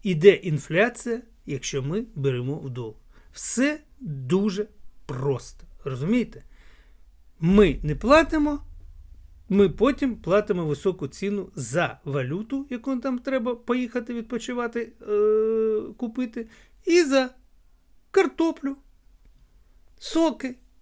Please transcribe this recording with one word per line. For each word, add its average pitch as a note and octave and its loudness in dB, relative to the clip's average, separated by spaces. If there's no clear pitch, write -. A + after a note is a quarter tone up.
іде F3+ 8
інфляція, G3 -2
якщо C#3 -6
ми E3+ -4
беремо C3+ -2
в C#3+ -10
долг. A#2+ -10
Все D4 -2
дуже F#3+ -2
просто, B2+ -6
розумієте? D#3 -2
Ми F3+ 6
не D3+ -2
платимо, D4 4
ми G3 6
потім B3 2
платимо F#3 0
високу D3+ -2
ціну G3+ -6
за B2+ -2
валюту, D#3+ -4
яку B3+ -4
там B3 -4
треба B3 -2
поїхати A#3+ -4
відпочивати, A#3 -6
е, A3 2
купити, A#3 -6
і E4+ 6
за C4 2
картоплю, D#4+ 0
соки, C4+ 0